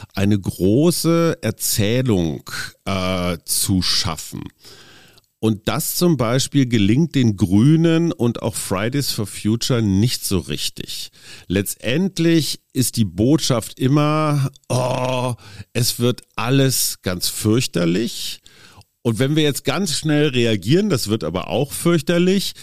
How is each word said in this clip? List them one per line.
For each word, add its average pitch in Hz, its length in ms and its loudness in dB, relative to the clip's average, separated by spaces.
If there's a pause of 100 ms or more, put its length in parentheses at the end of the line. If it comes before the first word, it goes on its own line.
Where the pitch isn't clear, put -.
(140)
eine 101 260 2
große 160 1000 2
Erzählung, 104 1080 0 (360)
äh, 92 600 -2
zu - 360 0
schaffen. - 640 -4 (1000)
Und 110 240 0
das 117 280 -2
zum 175 220 2
Beispiel 127 500 0
gelingt 117 480 2
den 117 200 4
Grünen 160 760 4
und 117 320 -2
auch 113 100 -2
Fridays 120 580 -2
for 110 140 -4
Future 117 560 -2
nicht 104 420 2
so - 140 0
richtig. - 720 -8 (380)
Letztendlich 160 1120 0 (120)
ist - 220 -2
die 117 100 2
Botschaft 113 760 0
immer, 147 720 0 (180)
"Oh, 127 640 -2 (400)
es - 260 -2
wird 120 220 0 (140)
alles 131 640 0
ganz 90 260 -4
fürchterlich." 170 1160 -2 (600)
Und 117 160 -2
wenn 135 180 0
wir 156 60 4
jetzt 147 220 0
ganz 151 300 -2
schnell 147 340 2
reagieren, 123 640 2
das 139 160 -2
wird 107 160 -2
aber 82 240 -4
auch 117 260 -2
fürchterlich, 175 880 0